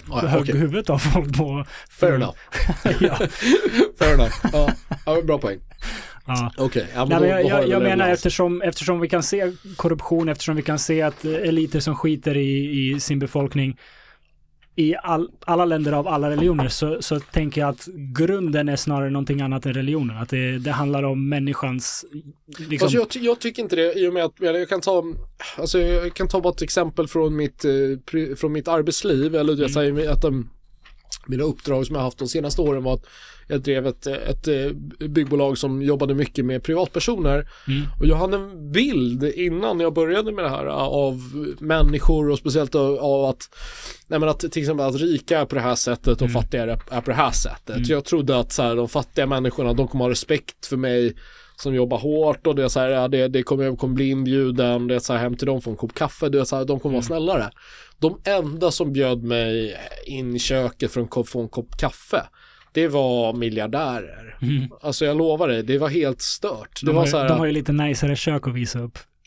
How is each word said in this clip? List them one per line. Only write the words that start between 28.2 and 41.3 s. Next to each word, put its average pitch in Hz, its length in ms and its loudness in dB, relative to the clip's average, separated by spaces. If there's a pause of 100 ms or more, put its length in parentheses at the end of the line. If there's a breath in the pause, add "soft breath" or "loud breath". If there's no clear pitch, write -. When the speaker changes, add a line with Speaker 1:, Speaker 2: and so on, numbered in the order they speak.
Speaker 1:
från 156 160 -2
mitt 151 160 -4
arbetsliv, 160 680 2
eller 151 180 2
du 143 100 -2
vet, 139 120 -2
Speaker 2:
Mm. 143 200 2
Speaker 1:
så 151 80 0
här, 151 80 0
att, 139 140 4
um, 135 240 -2 (760)
mina 131 160 -2
uppdrag 139 420 -2
som 151 100 -6
jag 135 80 -2
haft 127 140 -4
de 131 100 -6
senaste 147 340 -2
åren 139 220 0
var 127 100 0
att 120 120 -4 (420 loud breath)
jag 143 140 -2
drev 135 260 0
ett, 127 200 -6
ett, 139 400 -4
eh, 143 600 -4
byggbolag 139 500 2
som 135 240 -2
jobbade 139 340 2
mycket 139 300 0
med 127 180 -2
privatpersoner. 160 840 0 (200 loud breath)
Speaker 2:
Mm. 139 160 0 (160)
Speaker 1:
Och - 60 2
jag 160 100 10
hade 190 220 2
en 180 340 -8
bild 143 520 2
innan 180 560 -2
jag 165 140 2
började 180 380 2
med 196 120 -4
det 147 60 -2
här, 139 160 -4
eh, 143 80 -4
av 135 480 0 (380)